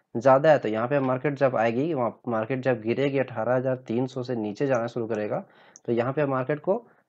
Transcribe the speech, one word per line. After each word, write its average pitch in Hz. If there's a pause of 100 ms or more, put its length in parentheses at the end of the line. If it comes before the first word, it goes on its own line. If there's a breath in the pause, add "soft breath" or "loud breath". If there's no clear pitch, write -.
(160 soft breath)
ज़्यादा 135
है। 139
तो -
यहाँ 110
पे 143
मार्केट 131
जब 131
आएगी, 120
वहाँ 120 (100)
मार्केट 117
जब 127
गिरेगी, 131
अठारह 120
हजार 131 (120)
तीन 120
सौ 127
से 123
नीचे 107
जाना 120
शुरू 117
करेगा, 110 (420 soft breath)
तो 123
यहाँ 117
पे 147
मार्केट 135
को 208 (260 soft breath)